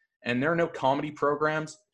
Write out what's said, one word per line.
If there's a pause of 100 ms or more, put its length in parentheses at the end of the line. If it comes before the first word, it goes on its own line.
(240)
And
there
are
no
comedy
programs (180)